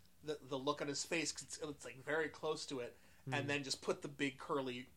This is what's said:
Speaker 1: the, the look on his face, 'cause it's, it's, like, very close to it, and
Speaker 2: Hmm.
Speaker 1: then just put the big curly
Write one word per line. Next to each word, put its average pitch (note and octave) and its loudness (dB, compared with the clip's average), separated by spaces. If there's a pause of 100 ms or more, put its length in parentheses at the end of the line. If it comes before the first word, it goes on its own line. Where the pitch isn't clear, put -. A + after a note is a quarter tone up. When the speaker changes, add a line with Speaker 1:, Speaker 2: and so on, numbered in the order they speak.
(260)
Speaker 1:
the, D3 0 (120)
the C#3 2
look C#3+ 4
on D3+ 2
his C#3 -2
face, D#3+ 2
'cause - -8
it's, - -8
it's, D3 -6
like, B2+ -10
very D#3 4
close D#3 -2
to C3 -2
it, A#2+ -6 (340)
and C#3+ 4
Speaker 2:
Hmm. C#3 -2
Speaker 1:
then C#3+ 2
just C3 -2
put - 2
the D3+ -4
big C#3 0
curly B2+ 0